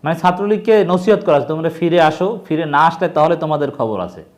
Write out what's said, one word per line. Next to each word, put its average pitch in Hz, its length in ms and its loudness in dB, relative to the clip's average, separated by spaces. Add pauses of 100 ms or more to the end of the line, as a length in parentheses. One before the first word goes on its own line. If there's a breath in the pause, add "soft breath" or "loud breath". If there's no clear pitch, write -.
মানে 165 140 -2
ছাত্রলীগকে 202 640 2
নসিহত 180 400 2
করা 156 120 4
হচ্ছে, 131 120 0
"তোমরা 160 220 -4
ফিরে 170 300 0
আসো, 180 480 0
ফিরে 160 180 -2
না 143 120 0
আসলে 170 300 2
তাহলে 160 280 2
তোমাদের 151 340 -2
খবর 110 300 -4
আছে 87 240 -10 (120)